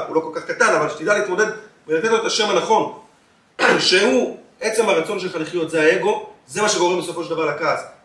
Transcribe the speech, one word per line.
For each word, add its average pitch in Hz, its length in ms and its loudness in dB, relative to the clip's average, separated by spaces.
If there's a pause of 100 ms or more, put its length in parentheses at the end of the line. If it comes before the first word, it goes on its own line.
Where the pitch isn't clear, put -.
הוא 147 80 -4
לא 160 40 4
כל 160 200 -6
כך - 60 -12
קטן, 165 300 2
אבל 147 140 0
שתדע 196 280 0
להתמודד 190 280 0 (420)
ולתת 160 220 0
לו 226 80 4
את 226 80 0
השם 208 240 0
הנכון, 180 500 0 (340)
<clears throat> - 540 0
שהוא 220 520 2 (220)
עצם 220 280 0
הרצון 180 300 0
שלך 175 160 -6
לחיות, 160 340 -4
זה 156 120 0
האגו, 175 480 2 (180)
זה 170 140 -6
מה - 80 2
שגורם 180 300 2
בסופו 165 240 -6
של 147 60 -10
דבר 160 160 -2
לכעס, 147 380 -2 (220)